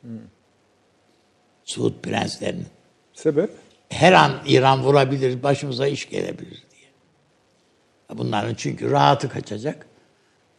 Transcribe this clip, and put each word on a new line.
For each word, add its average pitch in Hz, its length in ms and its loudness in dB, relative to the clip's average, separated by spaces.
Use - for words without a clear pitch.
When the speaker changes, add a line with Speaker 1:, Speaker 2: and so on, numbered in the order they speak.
Speaker 1:
Hmm. 120 100 -18
Speaker 2:
Suud 113 380 -4
prenslerinin. 92 640 -6
Speaker 1:
Sebep? 160 360 -2
Speaker 2:
Her 175 240 6
an 147 340 4
İran 131 360 4
vurabilir, 131 600 2
başımıza 139 440 -2
iş 147 220 -6
gelebilir - 600 -10
diye. - 200 -20
Bunların 117 360 -4
çünkü 117 360 -6
rahatı 143 380 2
kaçacak. - 580 -10